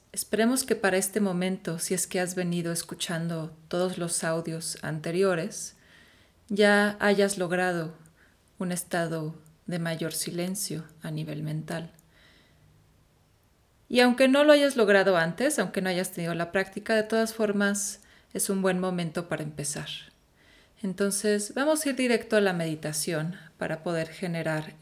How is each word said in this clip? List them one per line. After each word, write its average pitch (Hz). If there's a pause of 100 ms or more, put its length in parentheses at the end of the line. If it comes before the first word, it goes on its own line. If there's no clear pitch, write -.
(120)
esperemos 226
que 226
para 190
este 196
momento, 180
si -
es 180
que 185
has 180
venido 175
escuchando 170 (180)
todos 180
los 170
audios 165
anteriores, 170 (760)
ya 208
hayas 196
logrado 180 (640)
un 180
estado 165 (320)
de 175
mayor 165
silencio 175 (160)
a 165
nivel 156
mental. 156 (2000)
Y 240
aunque 247
no 277
lo 302
hayas 285
logrado 196
antes, 170
aunque 185
no 185
hayas 185
tenido 170
la 170
práctica, 196
de 214
todas 226
formas 202 (340)
es -
un 190
buen 185
momento 175
para 156
empezar. 151 (920)
Entonces 202
vamos 311
a -
ir 262
directo 240
a 208
la 196
meditación 160 (200)
para 160
poder 165
generar 160